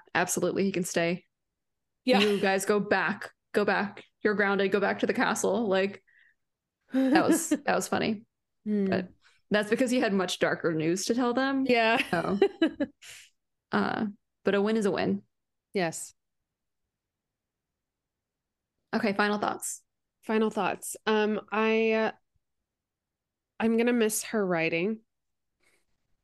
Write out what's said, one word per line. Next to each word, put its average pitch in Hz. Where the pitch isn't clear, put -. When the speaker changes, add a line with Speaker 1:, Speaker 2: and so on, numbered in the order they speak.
Speaker 1:
absolutely, 175
he 196
can 190
stay. 175
Speaker 2:
Yeah. 247
Speaker 1:
You 202
guys 196
go 208
back. 196
Go 208
back. 202
You're 214
grounded. 196
Go 208
back 196
to 247
the 214
castle." 214
Like, 196
that 262
was, -
Speaker 2:
<laughs> 285
Speaker 1:
that 185
was 190
funny. -
Speaker 2:
Hmm. 208
Speaker 1:
But 185
that's 208
because 233
he 254
had 214
much 185
darker 165
news 160
to 233
tell 240
them. 269
Speaker 2:
Yeah. 233
Speaker 1:
So, 180
Speaker 2:
<laughs> -
Speaker 1:
uh, -
but 196
a 202
win 220
is 208
a 180
win. 196
Speaker 2:
Yes. 170
Speaker 1:
Okay, 226
final 208
thoughts. -
Speaker 2:
Final 220
thoughts. -
Um, 415
I, 220
uh, 220
I'm 226
gonna 240
miss 220
her 208
writing. 170